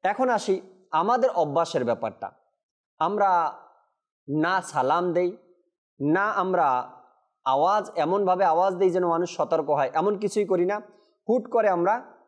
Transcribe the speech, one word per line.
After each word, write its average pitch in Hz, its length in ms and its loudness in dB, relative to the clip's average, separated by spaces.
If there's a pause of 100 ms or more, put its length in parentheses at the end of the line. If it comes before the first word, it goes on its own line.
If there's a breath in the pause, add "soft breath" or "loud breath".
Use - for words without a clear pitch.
এখন 233 260 0
আসি 202 320 0 (300)
আমাদের 226 380 2
অভ্যাসের 151 560 0
ব্যাপারটা। 110 460 -4 (680)
আমরা 180 540 0 (760)
না 165 320 0
সালাম 160 520 -2
দেই, 180 240 -2 (640)
না 185 300 0
আমরা 175 600 0 (540)
আওয়াজ, 175 500 2
এমনভাবে 185 500 2
আওয়াজ 180 300 2
দেই 185 140 2
যেন 180 180 0
মানুষ 170 280 -2
সতর্ক 156 340 -2
হয়, 143 240 0
এমন 190 240 0
কিছুই 208 280 -2
করি 175 200 0
না। 208 160 -4 (480 soft breath)
হুট 226 200 0
করে 220 200 2
আমরা 185 440 0 (140)